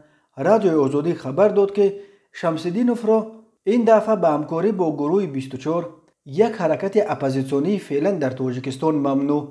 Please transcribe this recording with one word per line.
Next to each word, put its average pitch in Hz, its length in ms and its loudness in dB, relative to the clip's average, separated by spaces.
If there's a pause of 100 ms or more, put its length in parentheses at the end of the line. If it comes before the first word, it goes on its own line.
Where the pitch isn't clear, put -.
(380)
رادیوی 180 380 2
آزادی 147 380 2
خبر 160 340 0
داد 196 260 2
که 196 220 2 (360)
شمس‌الدینوف 180 760 -2
را 220 260 2 (320)
این 233 240 0
دفعه 220 280 4
به 180 120 2
همکاری 165 440 0
با 175 240 0
گروه 160 300 0
بیست 135 280 -8
و 131 40 -8
چهار، 160 320 -4 (360)
یک 190 260 2
حرکت 180 600 0
اپوزیسیونی 139 680 -2
فعلاً 160 320 -2
در 151 180 -2
تاجیکستان 131 680 -2
ممنوع، 139 560 0